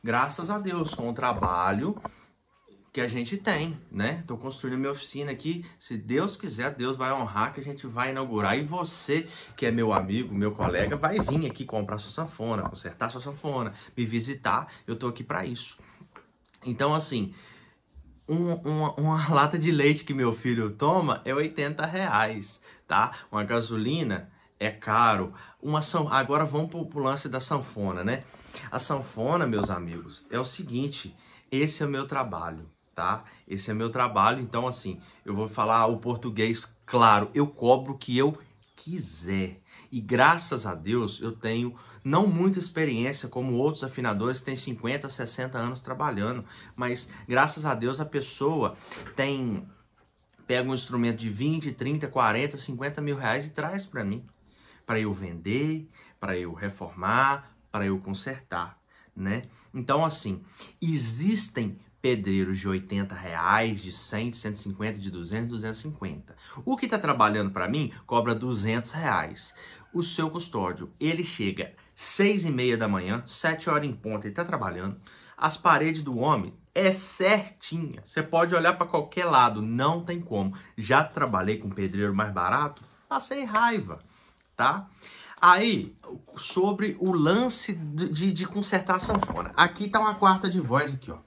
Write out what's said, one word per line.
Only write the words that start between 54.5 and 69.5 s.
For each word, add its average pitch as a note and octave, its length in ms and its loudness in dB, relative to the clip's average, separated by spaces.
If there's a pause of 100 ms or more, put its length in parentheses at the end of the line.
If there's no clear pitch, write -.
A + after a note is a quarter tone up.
pra A2+ 120 -2
eu G#2+ 160 0
vender, G#2 760 -2 (280)
pra F#2+ 200 -4
eu F2 160 -6
reformar, G2+ 1000 0 (180)
pra G2+ 160 -2
eu G2 140 0
consertar, F#2+ 800 -8 (340)
né? G2 280 -4 (320)
Então, C#3 320 0
assim, G#2+ 400 -4 (360)
existem C3+ 960 0 (240)
pedreiros G2 580 2
de G2 100 -4
oitenta F#2+ 460 -2
reais, F#2+ 640 2
de F#2 100 -10
cem, A2 380 -4
de A#2 80 -10
cento G#2 200 -6
e - 20 -16
cinquenta, G#2 400 -6
de G2 100 -6
duzentos, F#2 400 -4
duzentos A2 300 -6
e - 20 -14
cinquenta. - 540 -10 (280)
O B3+ 140 0
que B3+ 100 -2
tá G#3 120 0
trabalhando G#2+ 500 4
pra F2+ 180 -2
mim C3+ 240 0 (140)
cobra A#2+ 300 4
duzentos A2+ 560 -2
reais. B2 640 -2 (360)